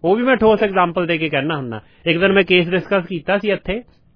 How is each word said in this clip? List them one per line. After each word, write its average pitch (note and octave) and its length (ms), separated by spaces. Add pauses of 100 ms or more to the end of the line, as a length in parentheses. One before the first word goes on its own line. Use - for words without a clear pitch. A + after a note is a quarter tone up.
ਉਹ F3+ 120
ਵੀ A#3+ 80
ਮੈਂ C4 120
ਠੋਸ A3 280
ਐਗਜ਼ਾਂਪਲ F3+ 420
ਦੇ E3 120
ਕੇ D#3+ 120
ਕਹਿਣਾ D3 280
ਹੁੰਦਾ। A#2 240 (240)
ਇੱਕ E3 140
ਦਿਨ F#3+ 120
ਮੈਂ G3 120
ਕੇਸ F3+ 260
ਡਿਸਕਸ F3+ 380
ਕੀਤਾ F#3 300
ਸੀ G3+ 140
ਇੱਥੇ G3 320 (320)